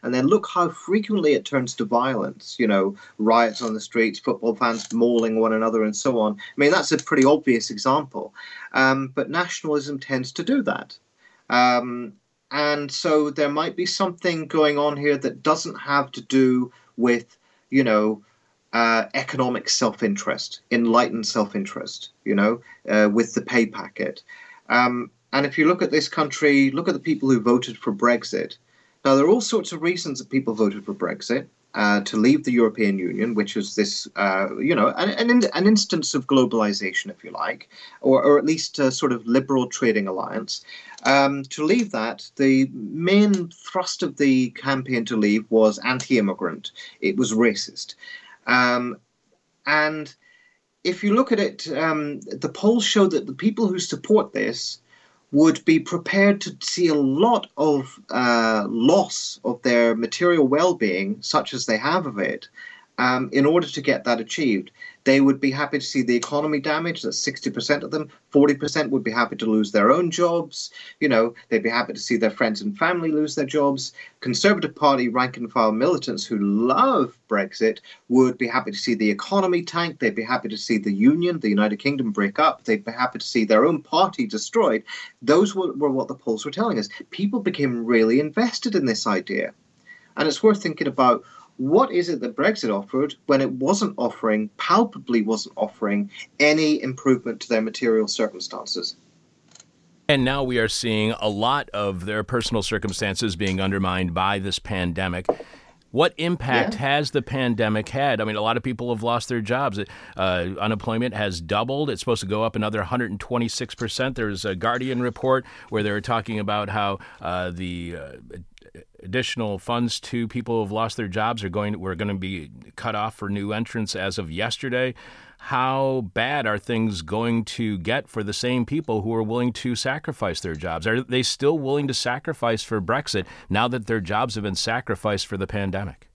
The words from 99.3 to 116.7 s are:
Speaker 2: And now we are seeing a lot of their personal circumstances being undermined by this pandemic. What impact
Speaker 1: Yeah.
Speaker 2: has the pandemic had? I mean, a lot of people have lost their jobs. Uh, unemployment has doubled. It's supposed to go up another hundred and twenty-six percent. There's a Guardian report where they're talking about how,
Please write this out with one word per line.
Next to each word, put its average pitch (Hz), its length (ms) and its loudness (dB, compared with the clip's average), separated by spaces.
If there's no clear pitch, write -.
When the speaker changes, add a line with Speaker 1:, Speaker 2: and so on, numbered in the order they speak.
Speaker 2:
And 139 160 2
now 139 180 0
we 127 140 -2
are 113 100 2
seeing 110 520 -2
a 107 100 -2
lot 117 400 0
of 98 360 -4
their 104 180 -4
personal 113 400 -2
circumstances 101 720 -4
being 95 260 -2
undermined 92 540 -2
by 98 240 0
this 95 180 -6
pandemic. 90 720 -4
What 147 260 2
impact 160 560 0
Speaker 1:
Yeah. 214 60 -10
Speaker 2:
has 143 320 0
the 139 100 0
pandemic 113 680 -2
had? 135 300 0
I 110 40 0
mean, 107 120 -4
a 107 60 -2
lot 113 160 0
of 113 60 -4
people 123 280 -6
have 110 120 -4
lost 117 260 -2
their 120 120 -2
jobs. 117 380 -2
Uh, 92 300 0
unemployment 113 540 -2
has 101 260 -4
doubled. 120 520 -2
It's 101 80 -8
supposed 117 220 -2
to 98 60 -8
go 104 160 -2
up 113 120 -4
another 107 260 -2
hundred 117 300 -4
and 98 80 -8
twenty-six 120 560 -4
percent. 127 400 -4
There's 104 280 -4
a 98 120 -2
Guardian 123 480 -2
report 131 420 0
where 107 140 -2
they're 104 180 -2
talking 113 380 -2
about 104 300 -2
how, 101 280 -2